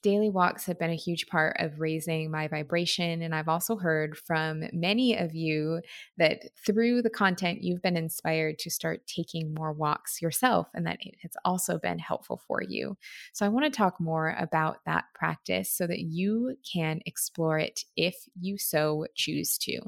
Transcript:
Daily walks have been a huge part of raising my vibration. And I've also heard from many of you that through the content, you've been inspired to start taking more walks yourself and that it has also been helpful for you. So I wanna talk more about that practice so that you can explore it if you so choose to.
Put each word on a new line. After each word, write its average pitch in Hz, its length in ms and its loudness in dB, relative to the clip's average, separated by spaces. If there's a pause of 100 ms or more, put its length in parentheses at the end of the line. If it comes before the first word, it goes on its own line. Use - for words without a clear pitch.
Daily 208 240 4
walks 185 380 2
have 170 100 -2
been 165 140 0
a 165 40 0
huge 165 300 -4
part 156 320 2
of 151 220 -2
raising 160 500 0
my 156 180 -2
vibration. 165 760 0
And 160 100 -2
I've 156 160 -2
also 180 260 2
heard 156 400 2
from 156 560 0
many 214 460 2
of 165 160 -2
you 160 480 0 (360)
that 165 260 6 (200)
through 233 380 2
the 226 80 2
content, 185 540 0
you've 180 180 -2
been 180 160 2
inspired 160 640 -2
to 170 100 -8
start - 380 -4
taking 160 480 -6
more 156 180 -4
walks 151 480 -2
yourself 170 540 2
and 170 100 -2
that 165 160 -2
it - 220 -14
has - 80 -10 (120)
also 180 360 0
been 175 180 -2
helpful - 500 -6
for - 140 0
you. - 360 -4 (360)
So 202 140 0
I - 20 4
wanna 277 220 2
talk 202 280 2
more 160 380 0
about 156 480 0
that 165 200 0 (100)
practice 185 560 -2
so 180 160 0
that 175 140 -2
you 202 540 0 (160)
can 156 360 0
explore 160 500 0
it - 260 -2 (140)
if 180 180 2 (240)
you 196 200 -4
so 151 560 2
choose - 480 -2
to. 123 240 -4